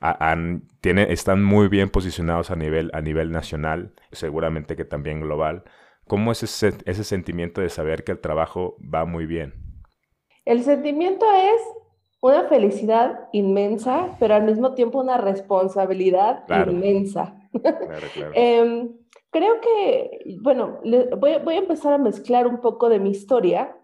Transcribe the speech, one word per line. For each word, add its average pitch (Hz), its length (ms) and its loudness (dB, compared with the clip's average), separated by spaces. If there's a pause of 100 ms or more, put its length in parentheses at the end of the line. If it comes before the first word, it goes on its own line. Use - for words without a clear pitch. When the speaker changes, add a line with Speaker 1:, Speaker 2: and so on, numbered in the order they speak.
Speaker 1:
a-, 80 320 0
han, 85 320 -4 (180)
tiene, 95 300 2
están 95 300 0
muy 101 260 6
bien 98 200 2
posicionados 85 640 -2
a 90 60 -4
nivel, 80 360 -2
a 80 80 -6
nivel 78 320 -2
nacional, 80 640 -6 (180)
seguramente 80 640 -4
que 80 80 -8
también 78 380 -8
global. 78 420 -4 (440)
¿Cómo 110 240 0
es - 100 -4
ese, 104 300 -2 (140)
ese 98 180 -4
sentimiento 87 560 -6
de 90 80 -2
saber 80 340 -4
que 98 100 -6
el 87 60 -6
trabajo 82 640 -4
va 80 220 -4
muy 82 220 -6
bien? 80 260 -8 (920)
Speaker 2:
El 240 160 2
sentimiento 302 680 0
es 403 300 4 (640)
una 285 220 4
felicidad 226 880 2
inmensa, 214 880 0
pero 214 160 4
al 214 100 4
mismo 220 280 2
tiempo 254 280 0
una 254 180 0
responsabilidad 190 1300 2
Speaker 1:
Claro. 170 260 2
Speaker 2:
inmensa. 196 640 -2 (160)
Speaker 1:
Claro, - 640 -2
claro. 151 180 -10
Speaker 2:
<laughs> - 20 -14
Em, 233 540 4 (420)
creo 427 300 2
que, 403 800 0
bueno, 240 420 0
le, 247 320 2
voy, 277 180 2 (120)
voy 330 120 0
a - 20 2
empezar 320 340 0
a 285 60 4
mezclar 240 480 2
un 240 160 -6
poco 233 260 2
de 214 120 4
mi 196 100 0
historia 202 720 0